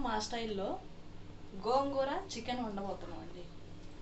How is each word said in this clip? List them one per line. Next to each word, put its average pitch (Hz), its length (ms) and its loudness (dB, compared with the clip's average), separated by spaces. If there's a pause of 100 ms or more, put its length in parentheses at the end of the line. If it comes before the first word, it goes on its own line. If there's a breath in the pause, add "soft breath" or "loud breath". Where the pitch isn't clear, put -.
మా 220 80 4 (100)
స్టైల్లో 220 420 0 (1000)
గోంగూర 269 440 6 (220)
చికెన్ 247 320 0
వండబోతున్నామండి. 175 800 -4 (580)